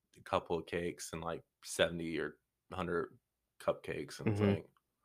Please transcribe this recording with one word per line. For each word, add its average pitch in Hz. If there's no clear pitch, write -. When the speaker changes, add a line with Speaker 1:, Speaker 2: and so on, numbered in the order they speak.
Speaker 1:
a -
couple -
of 80
cakes 87
and, 82
like, 82
seventy 82
or 73
a 90
hundred 87
cupcakes, -
and -
it's 104
Speaker 2:
Mm-hmm. 101
Speaker 1:
like, -